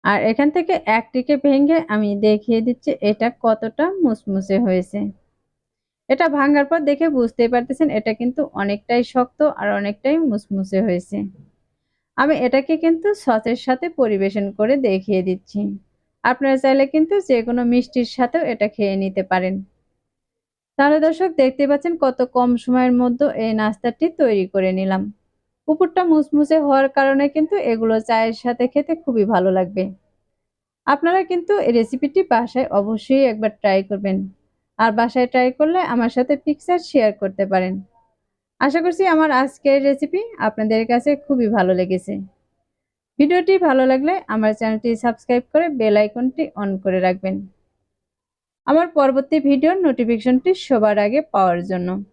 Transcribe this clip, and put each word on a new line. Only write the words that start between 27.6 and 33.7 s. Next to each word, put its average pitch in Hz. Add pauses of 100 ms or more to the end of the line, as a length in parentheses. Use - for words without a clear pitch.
এগুলো 226
চায়ের 226
সাথে 240
খেতে 294
খুবই 233
ভালো 190
লাগবে। 185 (1040)
আপনারা 330
কিন্তু 349
এই 240
রেসিপিটি 262
বাসায় 240
অবশ্যই 220
একবার 214
ট্রাই 196